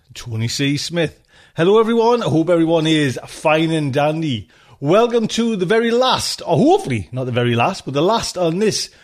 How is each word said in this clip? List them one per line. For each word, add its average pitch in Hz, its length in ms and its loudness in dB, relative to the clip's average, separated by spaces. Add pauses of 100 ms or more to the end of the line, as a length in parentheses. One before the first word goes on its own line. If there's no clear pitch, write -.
(140)
Tony 113 340 -6
C. 139 300 -2
Smith. 160 420 -4 (380)
Hello, 196 220 4
everyone. 233 420 2
I 185 60 -4
hope 160 220 0
everyone 165 360 2
is 151 400 0
fine 160 460 0
and 151 200 -2
dandy. 147 560 -2 (320)
Welcome 220 500 2
to 226 260 -2
the 180 100 -2
very 226 240 2
last, 233 560 0
or 165 100 0
hopefully 196 560 2
not 127 120 -6
the 127 80 -6
very 120 240 0
last, 147 280 0
but 139 120 -8
the 143 60 2
last 196 360 -2
on 170 220 0
this - 320 -2 (120)